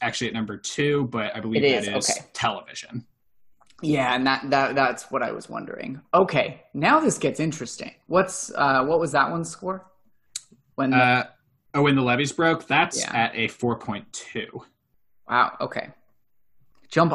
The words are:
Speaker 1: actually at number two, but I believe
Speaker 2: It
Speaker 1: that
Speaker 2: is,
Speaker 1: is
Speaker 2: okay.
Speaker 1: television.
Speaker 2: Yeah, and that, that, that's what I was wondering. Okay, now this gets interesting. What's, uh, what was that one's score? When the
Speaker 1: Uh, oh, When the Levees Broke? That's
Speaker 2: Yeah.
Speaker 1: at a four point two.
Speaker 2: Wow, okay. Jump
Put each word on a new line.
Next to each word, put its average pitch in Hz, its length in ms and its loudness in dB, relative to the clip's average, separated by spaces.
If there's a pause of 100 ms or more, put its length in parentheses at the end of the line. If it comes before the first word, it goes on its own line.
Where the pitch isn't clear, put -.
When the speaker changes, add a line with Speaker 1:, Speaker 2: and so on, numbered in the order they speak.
Speaker 1:
actually 117 260 -4
at 104 60 -8
number 107 220 -6
two, 143 540 -2
but 107 260 -4
I - 40 -8
believe 113 240 0
Speaker 2:
It 113 200 4
Speaker 1:
that 101 120 -2
Speaker 2:
is, - 120 -2
Speaker 1:
is - 100 -2
Speaker 2:
okay. - 140 -16
Speaker 1:
television. - 720 -6 (760)
Speaker 2:
Yeah, 135 340 0
and 131 120 0
that, 135 240 0
that, 135 240 2
that's 123 360 0
what 131 120 -2
I 117 80 -2
was 110 180 -10
wondering. - 520 -10 (120)
Okay, 160 500 4 (120)
now 160 240 4
this - 180 2
gets 135 220 0
interesting. - 540 -4 (160)
What's, 185 460 0
uh, 135 300 2
what 156 140 2
was 160 140 -2
that 143 180 2
one's 165 200 -4
score? 185 360 -10 (880)
When 135 160 -2
the 131 60 4
Speaker 1:
Uh, 123 280 4 (500)
oh, 143 80 2
When 143 120 4
the 135 80 4
Levees 127 300 0
Broke? 165 340 2
That's 147 340 0
Speaker 2:
Yeah. - 160 -4
Speaker 1:
at 113 200 0
a 113 100 0
four 117 320 -2
point - 340 -10
two. - 500 -12 (680)
Speaker 2:
Wow, 120 320 0
okay. - 300 -8 (1000)
Jump 160 240 4